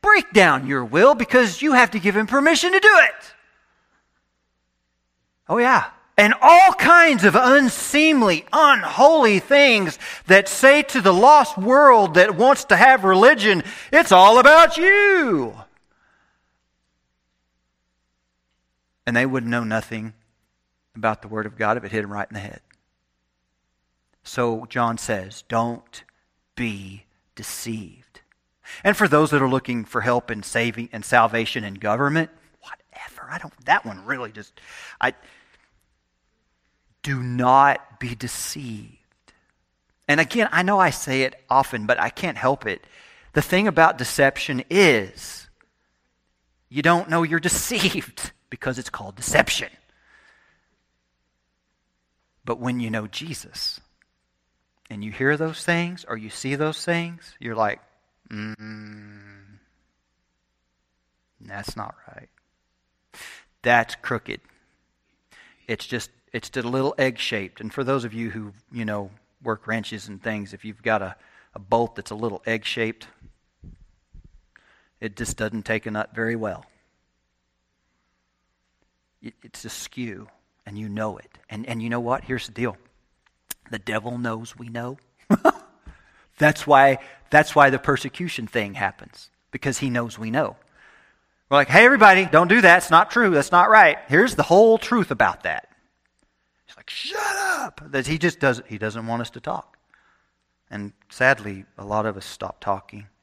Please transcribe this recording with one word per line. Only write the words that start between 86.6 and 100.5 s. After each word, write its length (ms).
why, 320
that's 260
why 160
the 80
persecution 680
thing 260
happens, 560
because 260
he 120
knows 280
we 140
know. 240
We're 60
like, 120
"Hey, 160
everybody, 420
don't 200
do 140
that. 180
It's 140
not 180
true. 200
That's 200
not 200
right. 360
Here's 300
the 80
whole 340
truth 320
about 320
that." 260
He's 120
like, 120
"Shut 480
up." 220
That 160
he 120
just 200
doesn't, 300
he 100
doesn't 280
want 140
us 100
to 100
talk. 360